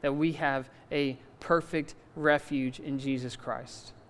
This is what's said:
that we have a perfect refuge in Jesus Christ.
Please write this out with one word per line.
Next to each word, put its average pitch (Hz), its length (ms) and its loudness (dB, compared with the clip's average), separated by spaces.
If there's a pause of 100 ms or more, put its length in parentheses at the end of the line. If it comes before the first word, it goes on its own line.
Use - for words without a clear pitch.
that 143 120 2
we 156 200 2
have 139 360 0 (220)
a 139 260 0 (220)
perfect 165 560 0 (220)
refuge 143 640 2
in 139 180 -4
Jesus 131 380 -2
Christ. - 560 -10 (160)